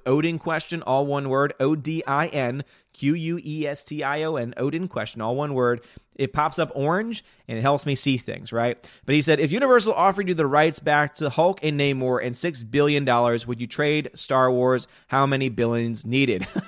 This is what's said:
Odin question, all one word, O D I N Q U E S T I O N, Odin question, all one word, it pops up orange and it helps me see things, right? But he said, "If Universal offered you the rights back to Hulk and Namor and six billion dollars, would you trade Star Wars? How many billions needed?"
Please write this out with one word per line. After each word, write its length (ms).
Odin 320
question, 460
all 240
one 220
word, 300
O 160
D 300
I 220
N 360
Q 220
U 280
E 240
S 160
T 200
I 200
O 120
N, 200
Odin 320
question, 340
all 140
one 180
word, 280
it 160
pops 260
up 160
orange 520
and 80
it 40
helps 240
me 80
see 240
things, 360
right? 360
But 100
he 60
said, 200
"If 100
Universal 440
offered 340
you 40
the 140
rights 320
back 360
to 140
Hulk 320
and 160
Namor 480
and 120
six 260
billion 400
dollars, 420
would 140
you 80
trade 460
Star 360
Wars? 380
How 180
many 240
billions 560
needed?" 420